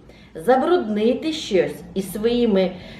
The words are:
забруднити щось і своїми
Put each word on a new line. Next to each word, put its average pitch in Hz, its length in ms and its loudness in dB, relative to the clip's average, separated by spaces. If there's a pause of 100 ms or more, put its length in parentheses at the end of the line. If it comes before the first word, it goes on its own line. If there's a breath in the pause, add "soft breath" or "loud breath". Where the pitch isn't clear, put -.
(360 loud breath)
забруднити 247 1000 2
щось 160 420 0 (180)
і 196 80 -2
своїми 214 680 2 (280 loud breath)